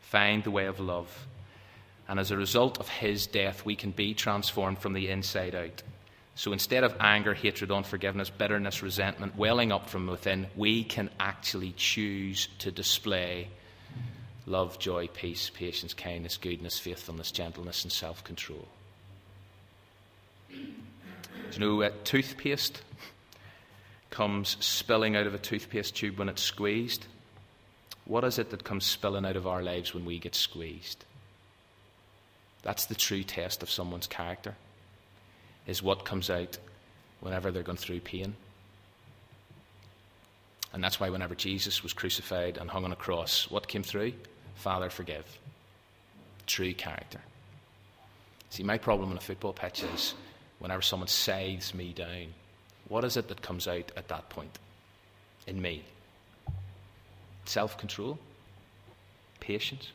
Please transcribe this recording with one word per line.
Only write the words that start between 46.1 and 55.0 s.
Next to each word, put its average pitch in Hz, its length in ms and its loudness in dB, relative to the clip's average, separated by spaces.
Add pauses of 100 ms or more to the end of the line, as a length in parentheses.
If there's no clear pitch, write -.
True 92 260 2
character. - 480 -8 (1300)
See, - 140 -8
my 104 160 2
problem 98 320 4
on 92 80 -2
a - 20 -6
football 98 320 -4
pitch - 300 -4
is - 320 -2 (440)
whenever 92 220 -4
someone 92 280 2
scythes 95 680 0
me 90 180 -6
down, 85 400 -8 (560)
what 113 160 2
is 120 120 2
it 117 120 0
that 95 140 -10
comes 90 260 -4
out 87 280 -4
at 90 120 -10
that 78 220 -6
point 76 280 -10 (880)